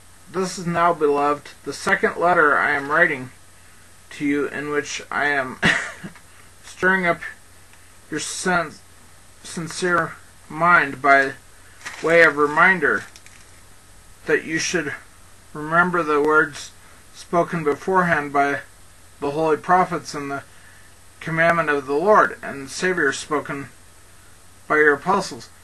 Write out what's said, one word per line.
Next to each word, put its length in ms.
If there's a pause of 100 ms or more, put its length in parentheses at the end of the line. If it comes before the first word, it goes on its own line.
(320)
this 280
is 80
now, 260
beloved, 560 (140)
the 100
second 440
letter 400
I 140
am 180
writing 420 (800)
to 140
you, 220
in 220
which 400
I 180
am 320 (540)
<laughs> 500
stirring 420
up 160 (880)
your 100
sen-, 540 (720)
sincere 720 (340)
mind 520
by 320 (720)
way 200
of 140
reminder, 680 (1200)
that 180
you 160
should 340 (600)
remember 500
the 180
words 500 (420)
spoken 500
beforehand 680
by 280 (600)
the 120
holy 260
prophets 560
and 160
the 140 (760)
commandment 500
of 180
the 60
Lord 480
and 280
Savior 420
spoken 580 (1000)
by 80
your 180
apostles. 560 (140)